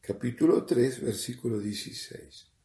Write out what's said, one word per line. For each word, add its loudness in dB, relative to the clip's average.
Capítulo 2
tres, 4
versículo -2
dieciséis. -8